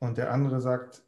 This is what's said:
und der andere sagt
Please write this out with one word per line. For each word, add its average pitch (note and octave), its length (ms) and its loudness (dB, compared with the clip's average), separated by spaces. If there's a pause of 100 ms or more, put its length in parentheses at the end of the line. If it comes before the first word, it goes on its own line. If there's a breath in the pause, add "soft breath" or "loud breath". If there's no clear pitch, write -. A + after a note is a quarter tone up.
und A#2+ 180 -2
der A#2+ 140 0
andere C3 280 2
sagt B2+ 480 -2